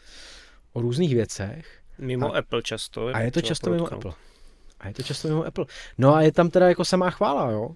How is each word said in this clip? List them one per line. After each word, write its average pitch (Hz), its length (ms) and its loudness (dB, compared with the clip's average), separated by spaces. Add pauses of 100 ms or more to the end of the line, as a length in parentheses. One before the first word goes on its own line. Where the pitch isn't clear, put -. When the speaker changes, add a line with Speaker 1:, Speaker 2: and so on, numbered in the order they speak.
(720)
Speaker 1:
o 123 80 -6
různých 127 340 0
věcech. 107 640 -4 (200)
Speaker 2:
Mimo 127 360 -4
Speaker 1:
A - 40 -2
Speaker 2:
Apple 120 240 -4
často, 113 460 -8
je 127 60 -4
Speaker 1:
a 113 60 -2
je 117 100 -2
to 127 100 -2
Speaker 2:
třeba 113 80 -2
Speaker 1:
často - 220 -4
mimo 170 140 0
Speaker 2:
podotknout. 98 300 -10
Speaker 1:
Apple. - 80 -20 (580)
A 95 80 -12
je 101 60 -10
to - 80 -8
často - 260 -8
mimo 156 180 -2
Apple. 151 180 -6 (340)
No 135 160 8
a 156 80 6
je 156 100 6
tam 170 180 4
teda 180 180 6
jako 175 160 2
samá 180 260 0
chvála, 202 400 0
jo. 110 240 -4